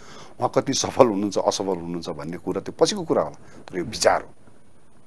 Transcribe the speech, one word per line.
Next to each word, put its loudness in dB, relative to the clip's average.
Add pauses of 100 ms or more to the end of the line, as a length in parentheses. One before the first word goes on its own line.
(400)
उहाँ 0
कति 2
सफल 6
हुनुहुन्छ, 0
असफल 0
हुनुहुन्छ -4
भन्ने -8
कुरा -4
त्यो 0
पछिको 0
कुरा 2
होला, -10
तर -6
यो -2
विचार 2
हो, -10 (800)